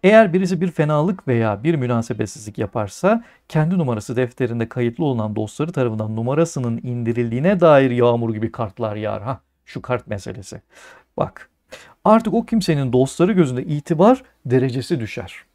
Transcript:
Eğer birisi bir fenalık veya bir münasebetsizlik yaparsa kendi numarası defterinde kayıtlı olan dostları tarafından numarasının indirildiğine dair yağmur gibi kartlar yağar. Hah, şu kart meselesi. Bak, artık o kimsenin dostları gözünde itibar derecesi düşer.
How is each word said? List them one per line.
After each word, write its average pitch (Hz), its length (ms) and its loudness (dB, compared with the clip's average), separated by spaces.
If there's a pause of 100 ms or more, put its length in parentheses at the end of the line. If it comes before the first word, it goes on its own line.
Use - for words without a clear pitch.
Eğer 208 300 8
birisi 185 280 0
bir 185 100 -2
fenalık 151 560 0
veya 113 360 0
bir 160 120 2
münasebetsizlik 117 800 -4
yaparsa 120 680 -2 (260)
kendi 165 280 0
numarası 123 380 -2
defterinde 117 540 -2
kayıtlı 120 360 -2
olan 110 300 -2
dostları 110 360 -6
tarafından 110 440 -2
numarasının 127 680 -2
indirildiğine 120 760 -2
dair 143 320 6
yağmur 120 420 2
gibi 110 180 -4
kartlar 110 440 -6
yağar. 107 260 -6
Hah, 117 160 -8 (280)
şu - 160 -12
kart 123 260 -4
meselesi. - 540 -12 (560)
Bak, - 320 -6 (560)
artık 220 280 4
o 233 120 0
kimsenin 143 480 0
dostları 135 380 2
gözünde 139 320 2
itibar 170 600 2 (220)
derecesi 131 540 0
düşer. 107 360 -10 (200)